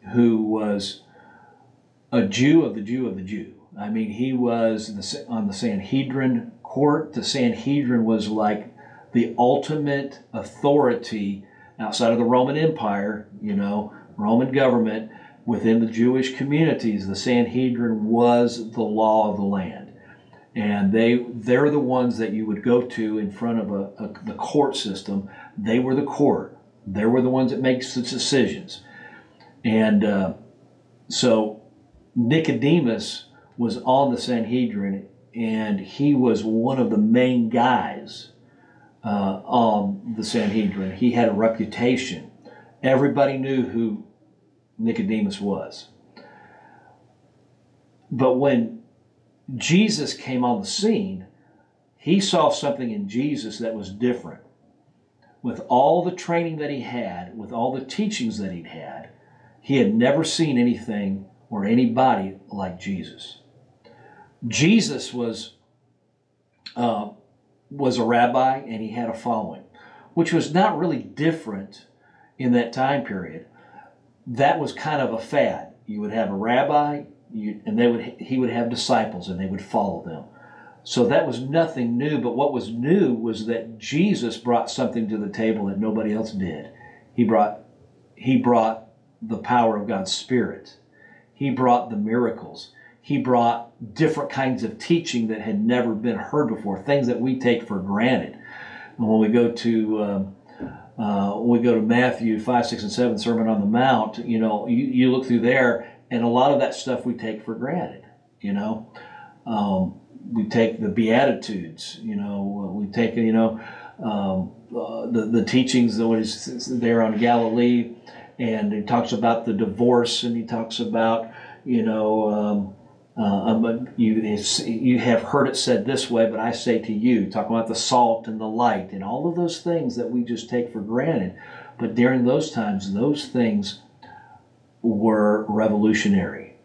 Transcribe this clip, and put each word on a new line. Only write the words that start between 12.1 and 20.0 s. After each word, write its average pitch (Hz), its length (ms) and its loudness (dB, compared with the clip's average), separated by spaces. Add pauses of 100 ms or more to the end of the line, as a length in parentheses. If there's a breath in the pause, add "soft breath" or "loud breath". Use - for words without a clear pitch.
of 113 60 2
the 120 60 2
Roman 127 320 4
Empire, 104 720 -2 (140)
you 104 140 -4
know, 101 360 -2 (240 loud breath)
Roman 113 360 2
government. 117 580 2 (340 loud breath)
Within 113 340 2
the 113 80 2
Jewish 123 500 2
communities, 131 680 0
the 95 80 -4
Sanhedrin 120 920 0
was 117 680 4
the 117 100 -2
law 107 480 2
of 95 60 -4
the 101 80 -4
land. 95 480 -4 (640 loud breath)